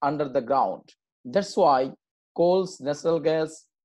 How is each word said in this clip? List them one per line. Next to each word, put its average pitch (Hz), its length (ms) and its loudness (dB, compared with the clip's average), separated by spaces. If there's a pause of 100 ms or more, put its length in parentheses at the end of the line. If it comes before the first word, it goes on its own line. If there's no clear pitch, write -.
under 147 260 -2
the 131 140 -2
ground. 117 540 -2 (280)
That's 190 320 -2
why 139 360 4 (440)
coals, 180 440 2
natural 147 400 -2
gas, 156 460 -2 (200)